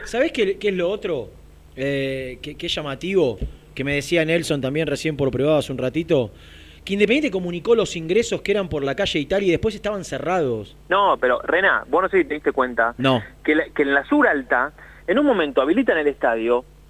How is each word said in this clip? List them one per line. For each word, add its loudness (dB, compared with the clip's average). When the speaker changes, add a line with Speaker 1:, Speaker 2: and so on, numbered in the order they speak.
Speaker 1:
sabés -2
qué, 0
qué -4
es 0
lo 0
otro? -6
Eh, -4
que, -12
que -10
es -4
llamativo, 0
que -6
me -2
decía 0
Nelson 0
también -2
recién -4
por 2
privado 2
hace -2
un -6
ratito, 0
que -4
Independiente 2
comunicó -2
los 0
ingresos 0
que -2
eran -2
por -4
la -2
calle -2
Italia 0
y 4
después 0
estaban -6
cerrados. -4
Speaker 2:
No, 4
pero, 2
Rená, 2
vos 2
no 0
sé 2
si 4
te -4
diste -2
cuenta 0
Speaker 1:
No. 2
Speaker 2:
que 2
la, 0
que -2
en 2
la 2
Sur 4
Alta, 0
en 2
un 4
momento 2
habilitan 2
el 0
estadio, 0